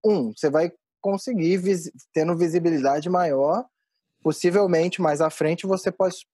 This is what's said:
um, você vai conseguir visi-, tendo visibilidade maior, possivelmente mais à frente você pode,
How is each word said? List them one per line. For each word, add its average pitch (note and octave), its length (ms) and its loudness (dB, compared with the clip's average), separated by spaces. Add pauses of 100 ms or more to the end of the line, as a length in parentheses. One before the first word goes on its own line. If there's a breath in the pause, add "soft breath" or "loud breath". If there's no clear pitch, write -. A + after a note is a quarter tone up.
um, E3 320 2
você D3+ 140 0
vai D#3 220 0 (280)
conseguir G3 580 -2
visi-, F3+ 340 -2 (200)
tendo E3 240 0
visibilidade D#3+ 720 0
maior, F3 560 0 (580)
possivelmente F3+ 800 2
mais D3+ 220 2
à D#3 80 2
frente E3 360 -2
você F#3+ 240 -2
pode, F#3 440 -4